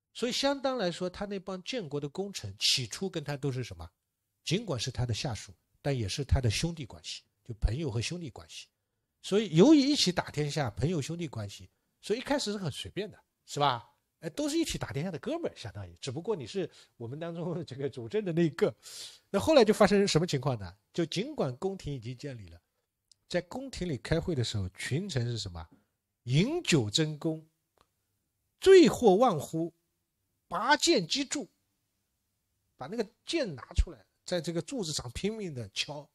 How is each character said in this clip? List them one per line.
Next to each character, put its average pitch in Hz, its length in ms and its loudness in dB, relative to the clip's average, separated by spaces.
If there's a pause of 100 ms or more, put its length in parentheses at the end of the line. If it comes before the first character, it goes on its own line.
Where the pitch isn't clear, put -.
(120)
所 - 160 -4
以 233 40 -2
相 277 280 0
当 262 160 0
来 185 140 0
说， 180 180 -4
他 180 160 -8
那 202 140 -8
帮 185 240 -10
建 214 260 -6
国 147 100 -4
的 143 80 -4
功 190 240 -6
臣 98 280 -10
起 - 280 2
初 - 220 -6
跟 165 160 -6
他 147 140 -6
都 143 120 -2
是 127 140 -4
什 - 100 -12
么？ 82 160 -16 (540)
尽 220 220 0
管 143 120 -4
是 127 120 -4
他 123 160 -2
的 113 80 0
下 123 200 -4
属， - 200 -14 (260)
但 139 160 -2
也 110 100 -2
是 139 160 -4
他 135 200 2
的 117 80 4
兄 165 240 -2
弟 156 100 -10
关 80 180 -16
系， - 200 -12 (200)
就 113 120 -14
朋 104 240 0
友 156 120 -2
和 113 120 -2
兄 175 180 -6
弟 165 80 -10
关 82 220 -16
系。 - 180 -18 (540)
所 202 180 2
以 165 160 0
由 240 160 10
于 302 60 10
一 277 180 4
起 - 160 2
打 - 180 -4
天 147 200 -2
下， 143 180 -2
朋 135 220 -2
友 175 100 0
兄 160 160 -6
弟 170 100 -6
关 107 220 -8
系， - 220 -16 (320)
所 202 120 -2
以 247 40 -4
一 247 40 -8
开 277 160 0
始 208 140 -4
是 214 60 -6
很 180 120 -4
随 - 200 -10
便 196 200 -6
的， - 80 -20 (280)
是 - 120 -8
吧？ 131 320 2 (300)
哎， 160 80 -10
都 285 220 -4
是 320 80 -2
一 320 60 2
起 - 120 -4
打 - 160 -6
天 139 100 -4
下 190 80 -4
的 156 80 -10
哥 302 200 -4
们 330 120 -4
儿， - 60 -20
相 - 160 -14
当 98 160 -12
于， 85 120 -20
只 - 100 -8
不 123 100 -8
过 208 160 -2
你 131 100 -10
是 180 240 -6 (280)
我 117 100 -10
们 139 100 -10
当 170 160 -8
中 170 300 -6
这 123 100 -12
个 143 140 -6
主 117 180 -10
政 208 160 -4
的 180 100 -4
那 170 120 4
一 156 60 2
个。 160 240 0 (560)
那 196 100 0
后 311 140 4
来 247 100 10
就 208 80 4
发 208 140 6
生 202 200 4
什 156 140 2
么 180 60 -2
情 147 120 -2
况 127 200 -2
呢？ 92 180 -14 (160)
就 170 140 0
尽 240 280 -6
管 139 220 -2
宫 190 220 -4
廷 147 160 -6
已 131 40 -8
经 120 180 -10
建 135 200 -12
立 98 120 -16
了， 85 120 -20 (680)
在 175 140 -2
宫 254 280 -10
廷 180 180 -6
里 135 100 -2
开 160 220 0
会 175 140 -4
的 127 80 0
时 - 140 -2
候， 95 140 -2
群 180 380 -4
臣 123 180 -2
是 120 100 -4
什 101 140 -8
么？ 82 180 -12 (560)
饮 220 380 2
酒 123 260 2
争 151 300 0
功， 160 280 -4 (1120)
醉 359 280 12
或 185 280 6
忘 220 220 4
乎， 165 360 -4 (720)
拔 226 280 2
剑 285 300 2
击 277 180 -2
柱， 262 240 -8 (1300)
把 127 100 -14
那 202 100 -10
个 240 100 -2 (200)
剑 262 280 -2
拿 123 80 -12 (120)
出 - 160 2
来， 127 140 -20 (200)
在 180 160 -2
这 165 120 -6
个 165 100 -2
柱 262 200 -6
子 151 100 -6
上 - 200 -8
拼 214 240 -4
命 190 180 -6
的 113 160 -8
敲。 147 440 -8